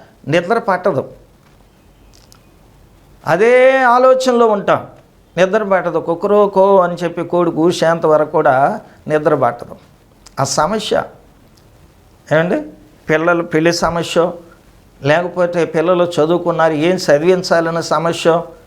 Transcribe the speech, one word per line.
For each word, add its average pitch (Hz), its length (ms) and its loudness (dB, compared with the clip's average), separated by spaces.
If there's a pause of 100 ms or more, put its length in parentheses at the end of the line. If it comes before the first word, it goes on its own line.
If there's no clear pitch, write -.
(280)
నిద్ర 175 320 0
పట్టదు. 180 540 -4 (2250)
అదే 254 560 4
ఆలోచనలో 247 640 4
ఉంటాం, 190 400 -2 (500)
నిద్ర 190 260 0
పట్టదు. 175 360 -2
కుక్కరో 202 480 0
కో 196 320 4
అని 175 160 0
చెప్పి 170 280 -6
కోడి 175 280 0
కూసేంత 165 540 0
వరకు 151 260 2
కూడా 151 500 0 (260)
నిద్ర 151 280 0
పట్టదు. - 400 -4 (640)
ఆ 139 40 0
సమస్య, 185 600 -2 (1300)
ఏమండి, 180 280 0 (480)
పిల్లలు 165 340 0
పెళ్లి 160 300 0
సమస్య, 165 580 -2 (720)
లేకపోతే 175 640 -2
పిల్లలు 175 380 0
చదువుకున్నారు, 165 720 0
ఏం 165 220 0
చదివించాలన్న 170 840 0
సమస్య, 165 600 0 (260)